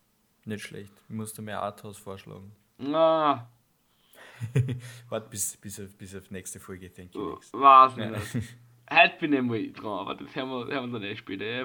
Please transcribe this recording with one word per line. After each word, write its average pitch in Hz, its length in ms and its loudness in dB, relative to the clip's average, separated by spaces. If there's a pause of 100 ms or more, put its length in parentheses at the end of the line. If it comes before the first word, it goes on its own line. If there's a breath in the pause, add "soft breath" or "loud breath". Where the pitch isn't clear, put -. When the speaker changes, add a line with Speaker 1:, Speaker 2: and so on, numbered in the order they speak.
(460)
Speaker 1:
Nicht 107 180 -8
schlecht. 104 300 -16 (160)
Ich 113 60 -10
muss 110 180 -8
da - 80 -14
mehr 104 200 -8
Arthouse 101 360 -8
vorschlagen. 98 540 -16 (260)
Speaker 2:
Na. 151 720 2 (1040 loud breath)
Speaker 1:
<laughs> 135 60 2 (500 loud breath)
Warte 110 200 -8
bis, - 280 -8
bis 101 220 -14
auf, 95 180 -16
bis 98 180 -16
auf 95 160 -16
nächste 95 280 -12
Folge, 92 340 -16
thank 90 220 -20
you, 104 60 -10
Speaker 2:
Oh, 82 140 -8
Speaker 1:
next. - 180 -18
Speaker 2:
weiß 131 440 10
Speaker 1:
Ja. 107 140 -4
Speaker 2:
nicht. 107 240 -6
<laughs> 113 220 -6 (300)
Heute 170 320 6
bin 151 140 0
ich 131 80 4
mal 113 300 -2
dran, 104 280 -8
aber 98 160 -6
das - 200 -14
hören 131 140 -6
wir, 127 180 -6
hören 123 240 -6
wir 120 80 -6
dann 98 100 -8
eh 110 60 -8
später. 104 280 -10
Ich 120 220 -6